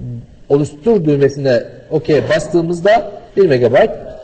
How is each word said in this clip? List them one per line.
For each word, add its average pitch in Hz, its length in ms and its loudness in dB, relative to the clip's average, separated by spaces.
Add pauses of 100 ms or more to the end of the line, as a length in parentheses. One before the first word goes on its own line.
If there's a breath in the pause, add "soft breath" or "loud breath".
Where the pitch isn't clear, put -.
(500)
oluştur 151 560 0
düğmesine 139 580 0 (280)
okey 151 380 0
bastığımızda 175 840 0 (260)
bir 196 100 4
megabayt, 131 440 2 (320)